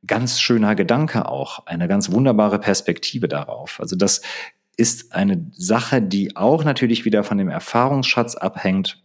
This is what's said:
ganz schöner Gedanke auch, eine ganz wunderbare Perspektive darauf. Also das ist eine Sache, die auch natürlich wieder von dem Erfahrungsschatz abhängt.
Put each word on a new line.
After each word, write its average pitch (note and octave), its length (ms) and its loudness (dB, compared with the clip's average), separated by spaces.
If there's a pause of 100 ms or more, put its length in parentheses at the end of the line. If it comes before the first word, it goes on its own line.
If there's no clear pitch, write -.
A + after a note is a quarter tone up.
ganz A#2+ 320 0
schöner A2 360 4
Gedanke A#2+ 520 0
auch, - 400 -8
eine F2 200 -4
ganz G2 240 0
wunderbare G#2+ 480 4
Perspektive - 680 -2
darauf. - 520 -8
Also F2+ 160 -6
das G2 260 2 (560)
ist - 360 0
eine - 380 0
Sache, C#3 500 0
die G2+ 340 -2
auch C#3 280 2
natürlich B2+ 420 0
wieder G#2 180 2
von G#2 140 -2
dem G2 120 0
Erfahrungsschatz A#2+ 880 0
abhängt. - 680 -2